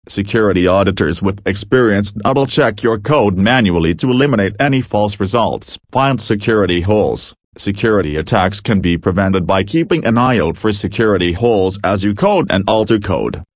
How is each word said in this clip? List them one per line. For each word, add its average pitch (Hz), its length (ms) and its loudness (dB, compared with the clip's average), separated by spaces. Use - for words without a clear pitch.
Security 98 600 0
auditors 95 520 2
with 98 240 -2
experience 104 680 0
double-check 135 720 0
your 113 160 0
code 104 360 2
manually 95 600 2
to 127 160 0
eliminate 120 480 2
any 135 200 0
false 104 380 -2
results. 98 580 -2
Find 135 300 0
security 101 640 0
holes. 90 520 0
Security 98 560 0
attacks 95 460 0
can 101 200 0
be 87 160 0
prevented 95 520 0
by 98 160 2
keeping 165 400 -2
an 113 120 0
eye 123 220 2
out 80 180 -2
for 110 160 -2
security 98 600 0
holes 98 500 0
as 98 220 0
you 104 100 0
code 185 340 0
and 95 200 0
alter 110 320 2
code. 69 420 -4